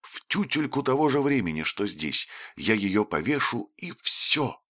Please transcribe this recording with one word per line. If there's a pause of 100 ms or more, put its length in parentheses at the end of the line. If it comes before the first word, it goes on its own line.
«В
тютельку
того
же
времени,
что
здесь, (300)
я
ее
повешу,
и
все».